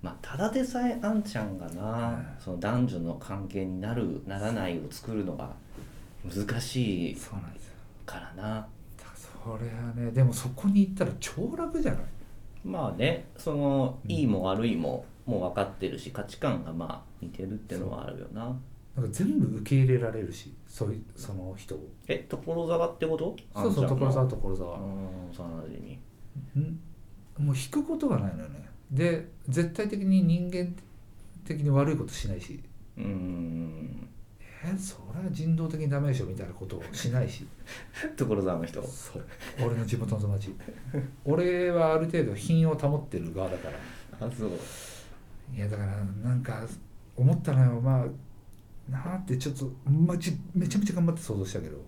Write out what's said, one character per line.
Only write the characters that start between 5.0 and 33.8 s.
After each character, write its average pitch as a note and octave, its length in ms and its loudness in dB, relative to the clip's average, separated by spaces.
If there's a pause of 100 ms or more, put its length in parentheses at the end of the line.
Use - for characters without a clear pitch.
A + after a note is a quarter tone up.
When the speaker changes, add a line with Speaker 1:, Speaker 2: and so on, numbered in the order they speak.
Speaker 1:
る G#2 120 0
の E2+ 100 -4
が - 180 -8 (720)
難 G2+ 380 -2
し G2+ 500 2
い - 40 -8
Speaker 2:
そ - 160 -12
う G2+ 100 -6
な - 80 -8
ん - 40 -12
で - 60 -12
す - 80 -12
よ。 - 60 -14 (320)
Speaker 1:
か - 140 -10
ら - 160 -12
な。 F#3 80 -8
Speaker 2:
だ A3 180 -2
か - 60 -10 (300)
ら - 80 -16 (100)
そ - 460 -10
れ A#2 80 -4
は A#2 240 -6
ね、 A#2+ 180 0
で B2+ 120 8
も A#2+ 80 8
そ - 180 -2
こ G3+ 200 2
に G3+ 100 10
行 F#3+ 120 8
っ - 20 -4
た - 100 2
ら - 160 2
超 - 380 -2
楽 D#4+ 240 0
じ - 80 4
ゃ - 20 4
な - 60 4
い？ - 40 4 (640)
Speaker 1:
ま D3+ 320 -2
あ - 20 -6
ね、 D3+ 300 2 (100)
そ D#3 160 -2
の、 C3+ 520 4
Speaker 2:
う - 20 -6
ん。 G#2 40 -2
Speaker 1:
い E3 100 2
い C3+ 60 6
も F#2+ 160 4
悪 G2 220 4
い G#2 120 4
も、 C#2 280 0 (200)
も A2+ 140 2
う - 100 2
分 - 60 -4
か G2+ 80 4
っ G2 100 -2
て - 160 -2
る - 100 -4
し、 - 120 -8
価 G2+ 120 -6
値 - 160 -10
観 G2+ 240 2
が D#2+ 80 -8
ま E2 340 -6
あ、 - 40 -18 (120)
似 E2+ 80 -8
て - 140 -8
る F#2+ 80 -6
っ G#2+ 40 -4
て G2+ 220 -6
の G2 140 -2
は - 160 -6
あ - 20 -6
る - 100 -8
よ - 120 -10
な。 A2 140 -6 (500)
Speaker 2:
そ C3 60 0
う。 - 0 -
な A2 60 0
ん - 40 -2
か - 60 -6
全 C4 220 4
部 A2 200 2
受 G#2 100 -6
け C3+ 140 8
入 B2+ 120 8
れ A#2 40 4
ら A2+ 120 0
れ A2+ 100 -4
る F2 100 -4
し、 - 220 -12 (120)
そ - 220 -4
う G#2 60 0
い G#2+ 40 -4
う、 A2 60 -8 (120)
そ - 180 -8
の F#2 240 -6
人 - 180 -8
を。 D2+ 120 -10 (200)
Speaker 1:
え、 - 220 -2
所 E3 380 -2
沢 E3+ 200 4
っ E3+ 100 -6
て D#3+ 80 0
こ D#3+ 120 2
と？ D#3+ 180 -2 (180)
Speaker 2:
そ G3+ 140 2
う G3 60 4
そ C#3 80 4
う、 - 20 6
Speaker 1:
あ C3 40 4
ん - 20 2
ち C3+ 40 4
ゃ - 20 4
ん C3 40 2
の。 C#3 80 4
Speaker 2:
所 C3 60 6
沢、 C3 160 6
所 G2+ 280 2
沢。 F2 200 -4
Speaker 1:
う F#2+ 40 -6
ん、 F#2+ 480 -6
幼 E2 340 -8
馴 G#2+ 360 -10 (560)
染。 D3 100 2
Speaker 2:
ん？ - 800 -6
も C#3 80 4
う - 20 2
引 - 140 -2
く D4 140 0
こ D#4+ 140 0
と D4+ 100 2
が D#3 120 4
な G2 120 2
い - 40 -6
の - 80 -6
よ - 60 -10
ね。 - 200 -12 (220)
で、 E3 380 4 (180)
絶 E3 220 4
対 G#3 180 0
的 G3+ 140 0
に F#3+ 220 8
人 F3 280 6
間 F3+ 240 0 (680)
的 D3+ 160 -2
に D3 80 4
悪 C#3+ 240 6
い - 20 4
こ - 80 0
と - 80 -4
し - 160 -4
な G2+ 60 0
い G#2 80 -4
し。 - 180 -10 (380)
Speaker 1:
う - 40 -6
ん。 E2 1080 -4 (540)